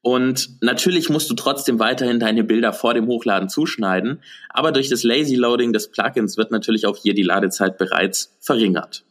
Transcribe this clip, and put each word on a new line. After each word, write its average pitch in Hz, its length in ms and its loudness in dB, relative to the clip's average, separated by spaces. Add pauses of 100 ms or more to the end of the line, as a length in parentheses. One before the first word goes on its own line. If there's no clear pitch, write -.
Und 127 600 0
natürlich 156 480 0
musst 151 220 -2
du - 20 -2
trotzdem 127 460 0
weiterhin 120 400 0
deine 113 240 2
Bilder 110 300 2
vor 120 200 0
dem 113 140 2
Hochladen 107 420 0
zuschneiden, 110 720 -2 (280)
aber 151 220 0
durch 135 160 0
das 127 140 -2
Lazy 135 320 2
Loading 120 400 2
des 107 160 -2
Plugins 107 480 -2
wird 107 140 -2
natürlich 110 340 0
auch 101 100 0
hier 101 200 0
die 101 80 2
Ladezeit 95 560 0
bereits - 600 -2
verringert. 104 720 -2